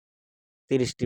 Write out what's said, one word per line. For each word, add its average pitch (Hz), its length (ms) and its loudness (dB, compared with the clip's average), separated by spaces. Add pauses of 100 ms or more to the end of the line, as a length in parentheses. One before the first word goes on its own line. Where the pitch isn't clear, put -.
(720)
তিরিশটি 123 340 0